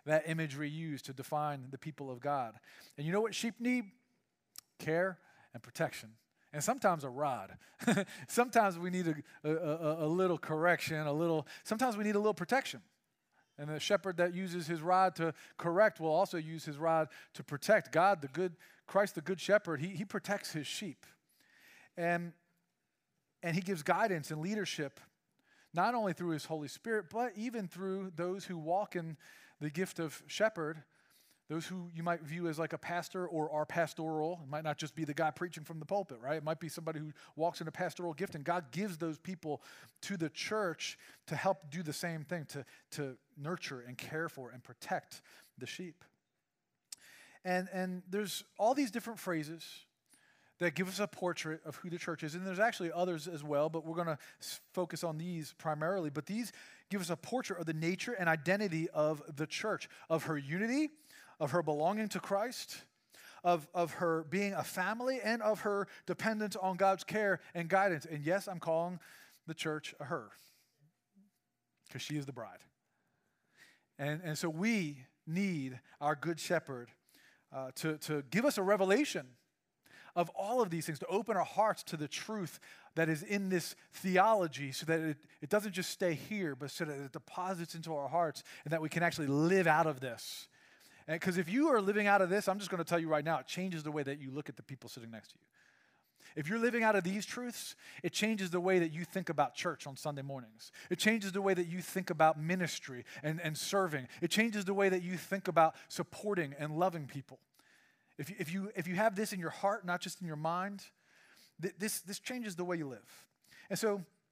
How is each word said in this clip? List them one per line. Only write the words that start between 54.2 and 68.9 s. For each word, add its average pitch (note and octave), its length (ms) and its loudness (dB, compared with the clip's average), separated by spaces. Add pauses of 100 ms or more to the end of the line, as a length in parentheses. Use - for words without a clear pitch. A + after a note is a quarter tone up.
s-, - 200 -12 (120)
focus F3 300 -4
on D#3+ 160 -2
these E3+ 400 -6
primarily. D#3+ 500 0
But C#3+ 160 -6
these G#3+ 280 -4 (360)
give G3 120 -2
us E3+ 100 -4
a D#3+ 60 0
portrait A3 420 -4
of E3 80 -4
the E3 60 -2
nature E3+ 400 0
and F#3 140 2
identity E3 640 2
of D3+ 320 2 (140)
the D3+ 100 -2
church, - 440 -4 (200)
of D#3+ 140 2
her D3+ 140 -2
unity, A3 520 0 (480)
of C#3+ 140 0
her E3+ 100 6
belonging D#3+ 460 2
to F#3+ 140 -4
Christ, - 560 -2 (680)
of, F3 300 4
of F3 220 0
her E3 340 2
being G3 240 2
a D#3 100 -2
family, A#3 580 -2
and A3+ 200 0
of G#3+ 200 2
her G3+ 280 0 (160)
dependence G#3+ 500 0
on F#3 220 0
God's F#3+ 260 6
care G3+ 380 2 (120)
and E3+ 140 -2
guidance. F#3 380 4
And D#3 180 -6
yes, F3+ 240 2
I'm F3+ 140 -8
calling E3+ 400 0 (440)